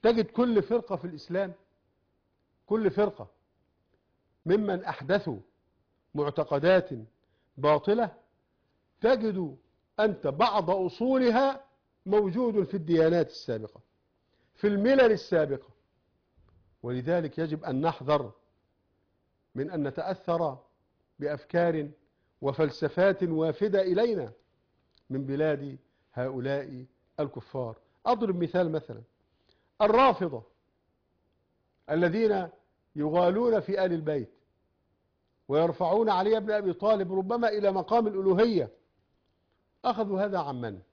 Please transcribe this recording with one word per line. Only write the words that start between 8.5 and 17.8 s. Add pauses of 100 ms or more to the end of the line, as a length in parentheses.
تجد (440)
أنت
بعض
أصولها (420)
موجود
في
الديانات
السابقة، (760)
في
الملل
السابقة. (1120)
ولذلك
يجب
أن